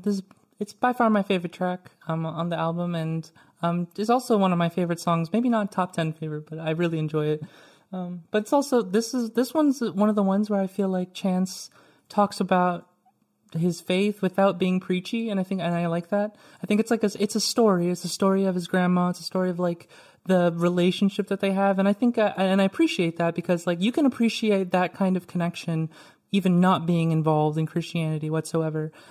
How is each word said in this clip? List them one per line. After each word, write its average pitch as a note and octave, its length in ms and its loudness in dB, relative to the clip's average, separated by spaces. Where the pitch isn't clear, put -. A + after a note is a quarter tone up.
this G#3 140 0
is, F#3+ 60 -8
it's - 140 -10
by B3 200 0
far A#3 180 2
my G#3 120 2
favorite F3+ 300 -2
track, F3+ 380 -6
um, D#3+ 160 -4
on E3 240 -6
the E3+ 80 -4
album, E3+ 380 -2
and, D#3+ 340 -4
um, E3+ 240 -2
it's G#3+ 140 -2
also B3 280 2
one F#3+ 140 4
of F3 60 2
my E3+ 100 2
favorite E3+ 320 -2
songs. E3 320 0
Maybe A#3+ 160 2
not G#3+ 220 0
top F#3 220 -2
ten D#3+ 200 -2
favorite, D#3 360 -8
but D#3 100 -12
I D#3+ 120 -4
really E3 280 0
enjoy D3+ 280 -2
it. D3+ 160 -2
Um, F3+ 380 -8
but G#3+ 120 0
it's - 100 -4
also, C#4 300 2
this G#3 320 -2
is, A#3+ 180 -2
this B3+ 220 -2
one's D4 260 2
one G#3 280 0
of G#3+ 60 2
the G#3 80 0
ones G3 260 0
where G3+ 120 0
I F#3+ 60 -2
feel F#3+ 220 -4
like F#3 260 -4
Chance F#3 560 -4
talks - 320 0
about F3+ 480 0
his E3 240 -2
faith G3+ 420 -2
without F#3+ 360 2
being F#3 220 0
preachy, F#3 480 -4
and G3+ 100 -2
I F#3 40 0
think, F#3 180 -4
and E3+ 140 -2
I E3+ 120 -2
like E3+ 220 -4
that. G#3 280 -2
I - 40 -10
think G#3 140 2
it's A3 100 0
like A3+ 140 0
a, G#3 60 2
it's G#3 160 -2
a G#3+ 40 0
story. F#3+ 480 2
It's F3+ 160 -4
a F3+ 40 -4
story G3 380 2
of F#3 80 0
his F3 120 -4
grandma. F3+ 440 2
It's F3 100 -6
a E3+ 40 -18
story F#3 260 -2
of, E3+ 80 -6
like, F3 300 -2
the F3 320 4
relationship F3+ 720 2
that G3 120 -4
they G3 120 0
have, G3 260 2
and G3 100 2
I G3+ 40 2
think, A#3+ 240 0
uh, G#3 200 2
and F#3+ 260 2
I - 20 4
appreciate F#3+ 540 0
that E3+ 160 0
because, F3 320 -2
like, F3 160 -2
you A3+ 100 0
can D4+ 140 2
appreciate G#3+ 640 0
that F#3 240 0
kind F#3 220 0
of F3+ 100 -4
connection E3+ 640 -4
even F#3 260 4
not F3+ 260 4
being E3 260 2
involved D#3 460 2
in D#3+ 80 0
Christianity D#3 640 -4
whatsoever. D#3 600 -2